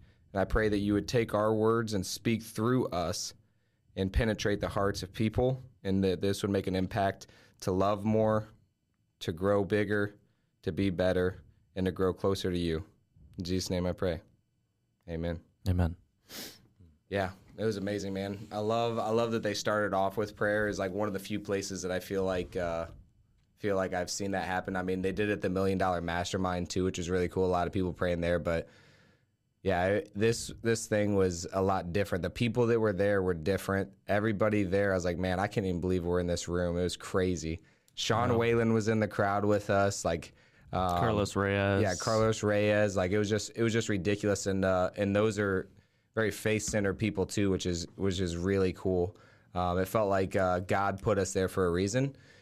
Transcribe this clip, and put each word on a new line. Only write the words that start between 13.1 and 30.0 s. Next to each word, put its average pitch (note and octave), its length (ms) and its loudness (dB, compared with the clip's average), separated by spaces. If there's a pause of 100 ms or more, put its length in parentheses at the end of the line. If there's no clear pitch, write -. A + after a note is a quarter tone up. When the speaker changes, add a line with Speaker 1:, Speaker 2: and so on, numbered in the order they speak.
Speaker 1:
In F#2 60 -4
Jesus' F2+ 260 -2
name F2+ 160 0
I F2+ 60 -2
pray. E2+ 300 -4 (880)
Amen. E2+ 300 -4 (280)
Speaker 2:
Amen. F2 280 0 (1120)
Speaker 1:
Yeah, F#2+ 220 -2 (260)
it G#2 80 -2
was A2 120 0
amazing, G2 360 -4
man. G2 380 -6
I G#2+ 80 -6
love, A2+ 380 0
I A2 120 -2
love A2+ 240 2
that A2 100 -2
they G#2 100 -2
started G#2 400 -2
off G2 220 0
with G#2 220 -4
prayer. G#2+ 320 0
Is, F#2+ 100 -4
like, F#2+ 140 -4
one G#2 160 -2
of G2 40 -8
the F#2+ 60 -4
few G2+ 200 -6
places G2 420 -4
that F2+ 100 -4
I F2+ 80 -2
feel F#2+ 240 -4
like, F#2 320 -2
uh, E2+ 300 -4 (760)
feel G2+ 160 -2
like F#2+ 180 -2
I've F2+ 160 -2
seen G2 220 -4
that F#2 140 -2
happen. F#2 300 -4
I F#2 60 -2
mean, F#2 200 -2
they F#2+ 100 0
did G#2 180 -2
it G#2 40 2
at F#2+ 80 -6
the G2 80 0
Million F#2+ 280 2
Dollar F#2 240 2
Mastermind F2 680 -2
too, F#2 140 0
which F#2 160 -2
is E2+ 100 -6
really F2+ 200 0
cool. F#2 160 0
A - 20 2
lot F2+ 180 2
of E2 60 -4
people F2+ 220 -2
praying F2 260 0
there, E2+ 200 2
but E2 280 -2 (920)
yeah, F#2 240 0
it, G2+ 280 0